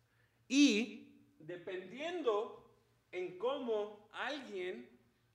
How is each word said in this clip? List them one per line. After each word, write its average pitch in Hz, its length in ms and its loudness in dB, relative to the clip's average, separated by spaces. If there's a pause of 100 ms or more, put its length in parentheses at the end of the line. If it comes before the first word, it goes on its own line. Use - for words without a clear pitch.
(480)
Y 247 880 4
dependiendo 208 1200 -4 (560)
en 180 260 -6
cómo 226 760 -2
alguien 214 760 -6 (460)